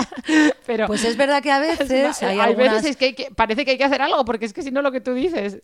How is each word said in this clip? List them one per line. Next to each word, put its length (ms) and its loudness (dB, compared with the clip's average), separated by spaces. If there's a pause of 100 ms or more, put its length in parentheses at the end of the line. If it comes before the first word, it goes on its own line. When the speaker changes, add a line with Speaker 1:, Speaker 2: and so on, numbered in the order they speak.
(260)
Speaker 1:
<laughs> 400 2
Pero 200 -2
Speaker 2:
Pues 180 -2
es 120 0
verdad 260 2
que 100 -2
a 120 4
Speaker 1:
<laughs> 0 -
es 140 -2
Speaker 2:
veces 420 0
Speaker 1:
una, 80 -2
Speaker 2:
hay 60 0
Speaker 1:
hay 160 2
Speaker 2:
algunas 240 4
Speaker 1:
veces 160 0
es 60 -6
que 100 -2
hay 80 -2
que, 160 -10
parece 340 0
que 80 0
hay 60 0
que 60 2
hacer 180 2
algo, 220 0
porque 220 -4
es 60 -8
que 100 -10
si 80 -8
no 120 -2
lo 100 0
que 80 -4
tú 140 -4
dices. 500 -4